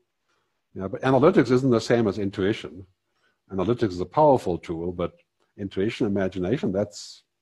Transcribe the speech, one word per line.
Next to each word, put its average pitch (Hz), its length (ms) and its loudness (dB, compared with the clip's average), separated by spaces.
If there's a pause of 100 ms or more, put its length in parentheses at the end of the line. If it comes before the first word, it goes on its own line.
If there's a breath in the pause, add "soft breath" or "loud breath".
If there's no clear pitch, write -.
(720)
Yeah, 95 140 -8
but 95 160 -10
analytics 135 480 4
isn't 127 180 4
the 113 100 4
same 117 280 2
as 98 120 -2
intuition. 98 680 -4 (640)
Analytics 98 420 0
is 90 80 -6
a 87 40 -4
powerful 120 520 2
tool, 85 340 -8
but 87 240 -4 (420)
intuition, 101 480 -2
imagination, 98 680 -2
that's - 500 -6 (180)